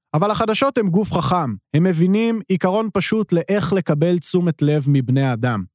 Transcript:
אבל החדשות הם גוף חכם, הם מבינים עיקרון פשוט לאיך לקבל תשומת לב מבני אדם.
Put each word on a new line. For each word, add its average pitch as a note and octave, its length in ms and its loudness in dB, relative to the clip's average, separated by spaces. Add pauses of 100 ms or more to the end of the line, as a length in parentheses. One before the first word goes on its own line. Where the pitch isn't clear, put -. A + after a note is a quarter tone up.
(140)
אבל G3 180 2
החדשות A3+ 460 0
הם G#3 120 0
גוף F#3+ 220 0
חכם, D3 440 -2 (180)
הם D#3 100 2
מבינים F#3+ 640 2
עיקרון F#3+ 460 0
פשוט G#3 400 -2
לאיך F#3 400 0
לקבל F3 460 0
תשומת F3 420 -2
לב D3 260 2
מבני C3+ 460 2
אדם. A2+ 300 -2 (120)